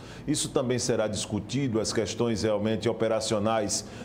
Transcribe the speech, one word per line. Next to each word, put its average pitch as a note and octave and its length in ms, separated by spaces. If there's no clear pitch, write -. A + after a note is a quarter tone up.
Isso C#3+ 220
também B2+ 280
será A2 300
discutido, G#2+ 720
as G#2+ 140
questões A2+ 500
realmente G#2+ 460
operacionais, A2 960